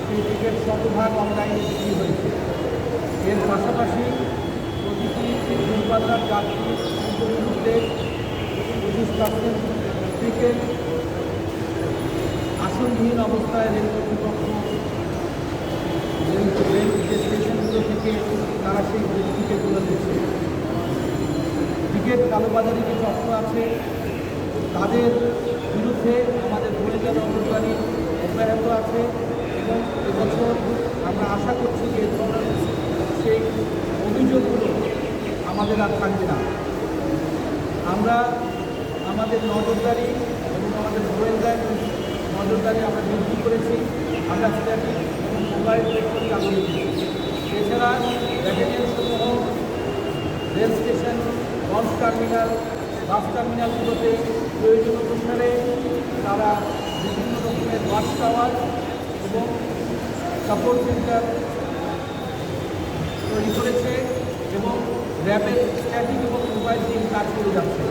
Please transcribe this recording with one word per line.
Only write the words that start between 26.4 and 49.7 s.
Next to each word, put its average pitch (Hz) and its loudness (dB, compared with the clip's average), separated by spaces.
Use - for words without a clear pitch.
আমাদের 214 0
গোয়েন্দা 214 0
নজরদারি - 0
অব্যাহত 175 2
আছে 226 0
এবং 226 0
এবছর 226 2
আমরা - 0
আশা 247 0
করছি 226 0
যে 220 2
এ - 2
ধরনের - 0
সেই 110 4
অভিযোগগুলো 262 4
আমাদের 208 2
আর 196 0
থাকবে 190 0
না। - 2
আমরা 220 2
আমাদের 220 0
নজরদারি 226 2
এবং 185 -2
আমাদের 214 -2
গোয়েন্দা 220 2
নজরদারি 220 2
আমরা 208 0
বৃদ্ধি 214 0
করেছি, 226 2
আমরা 214 2
স্ট্যাটিক 156 0
এবং - -2
মোবাইল 220 2
রেকর্ড - 0
চালু 196 0
রেখেছি। - 0
এছাড়া 240 2
ব্যাটালিয়ন - 2
সমূহ 226 0